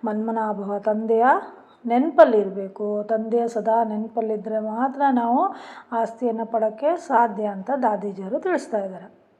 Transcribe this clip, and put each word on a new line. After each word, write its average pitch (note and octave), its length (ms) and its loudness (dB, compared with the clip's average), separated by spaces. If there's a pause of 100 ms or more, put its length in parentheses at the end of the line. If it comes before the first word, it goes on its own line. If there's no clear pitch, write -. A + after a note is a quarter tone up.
ಮನ್ಮನಾಭವ, G#3+ 720 -4
ತಂದೆಯ A3+ 460 2 (600)
ನೆನಪಲ್ಲಿರಬೇಕು. G#3 1200 2
ತಂದೆಯ A3+ 400 0
ಸದಾ A3+ 360 2
ನೆನಪಲ್ಲಿದ್ರೆ A3 720 -4
ಮಾತ್ರ A#3+ 440 -2 (100)
ನಾವು B3 420 2 (380)
ಆಸ್ತಿಯನ್ನು A3+ 540 -2
ಪಡೋಕ್ಕೆ A3+ 500 0
ಸಾಧ್ಯ A3+ 480 2
ಅಂತ G3 260 -6 (120)
ದಾದೀಜಿಯವರು G3+ 580 -2
ತಿಳಿಸ್ತಾ C4 440 -2
ಇದ್ದಾರೆ. F#3 400 -14 (160)